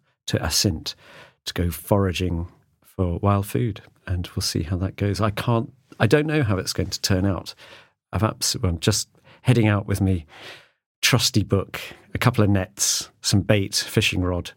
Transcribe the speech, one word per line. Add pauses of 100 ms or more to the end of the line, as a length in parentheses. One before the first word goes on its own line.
(260)
to
Assynt, (520)
to
go
foraging (360)
for
wild
food, (260)
and
we'll
see
how
that
goes.
I
can't, (280)
I
don't
know
how
it's
going
to
turn
out. (580)
I've
abs-,
I'm
just (340)
heading
out
with
me (720)
trusty
book, (320)
a
couple
of
nets, (100)
some
bait,
fishing
rod